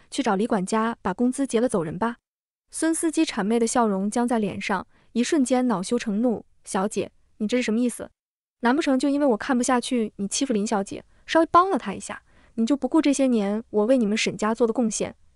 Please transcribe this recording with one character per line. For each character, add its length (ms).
去 140
找 100
李 100
管 220
家 340
把 140
工 160
资 160
结 140
了 80
走 160
人 120
吧。” 200
孙 200
司 200
机 120
谄 200
媚 160
的 40
笑 220
容 240
僵 160
在 140
脸 200
上， 240
一 100
瞬 220
间 240
恼 120
羞 160
成 240
怒 240
，“小 240
姐， 240
你 100
这 100
是 60
什 100
么 60
意 100
思？ 220
难 120
不 80
成 160
就 100
因 120
为 60
我 100
看 200
不 60
下 180
去 360
你 100
欺 180
负 80
林 140
小 160
姐， 220
稍 120
微 80
帮 240
了 80
她 160
一 60
下， 200
你 120
就 100
不 120
顾 120
这 120
些 160
年 420
我 160
为 100
你 80
们 140
沈 180
家 160
做 140
的 60
贡 180
献， 240